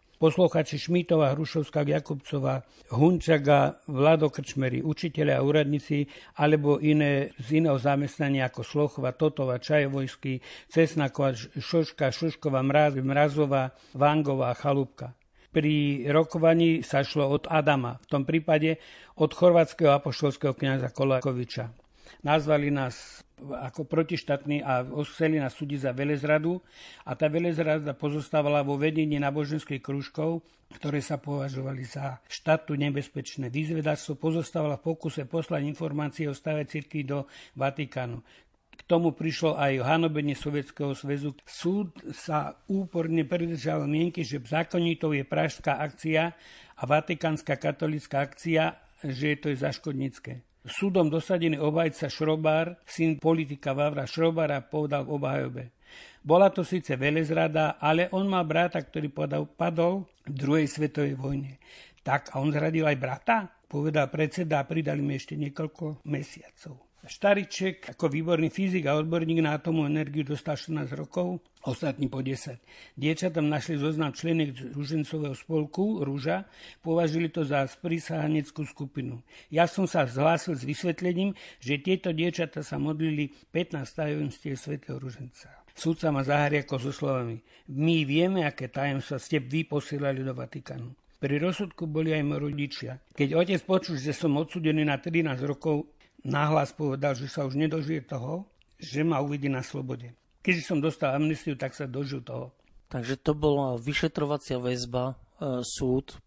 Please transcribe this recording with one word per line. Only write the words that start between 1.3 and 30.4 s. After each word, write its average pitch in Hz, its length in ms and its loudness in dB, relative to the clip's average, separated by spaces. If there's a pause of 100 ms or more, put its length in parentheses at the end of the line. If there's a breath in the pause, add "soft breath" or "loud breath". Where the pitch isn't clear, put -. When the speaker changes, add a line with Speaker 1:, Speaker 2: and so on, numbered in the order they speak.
Speaker 1:
Hrušovská, 151 480 -2
Jakubcová, 139 800 -2 (320 soft breath)
Hunčaga, 143 960 6
Vlado 151 400 6
Krčmery, 131 560 -2
učitelia 147 560 0
a - 0 -
úradníci, 147 640 2 (320 loud breath)
alebo 147 400 6
iné, 147 640 4
z 131 160 0
iného 156 240 6
zamestnania 139 640 2
ako 127 160 -4
Slochova, 139 560 -2
Totova, 139 400 0
Čajovojský, 139 800 0 (320 loud breath)
Cesnaková, 147 640 2
Š-, 113 240 -10
Šoška, 147 560 0
Šošková, 139 480 -2
Mráz, 139 400 4
Mrazová, 139 720 2 (240 soft breath)
Vangová 139 560 2
a - 80 -8
Chalúbka. 135 560 -2 (320 soft breath)
Pri 147 640 2
rokovaní 165 720 4
sa 139 160 2
šlo 143 240 0
od 139 240 0
Adama, 139 480 2
v - 80 -20
tom 143 160 0
prípade 156 560 2 (400 loud breath)
od 156 160 2
chorvátskeho 170 560 6
apoštolského 139 640 2
kňaza 135 400 -2
Kolakoviča. 127 800 -2 (480 loud breath)
Nazvali 147 480 4
nás 135 560 -4 (160)
ako 135 480 -10
protištátni 147 720 -2
a 131 240 0 (240)
chceli 156 320 0
nás 131 160 -4
súdiť 139 320 -4
za - 80 -4
velezradu. 151 640 0 (480 loud breath)
A 123 80 -6
tá 156 80 0
velezrada 156 720 0
pozostávala 147 640 0
vo 139 160 0
vedení 151 400 0
náboženských 143 640 -2
kružkov, 156 640 -4 (320 soft breath)